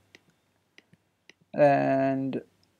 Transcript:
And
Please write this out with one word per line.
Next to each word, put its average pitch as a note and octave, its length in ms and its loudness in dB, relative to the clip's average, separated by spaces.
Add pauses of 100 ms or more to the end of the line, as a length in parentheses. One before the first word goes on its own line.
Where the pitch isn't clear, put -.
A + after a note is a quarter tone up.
(1500)
And C3+ 880 0 (380)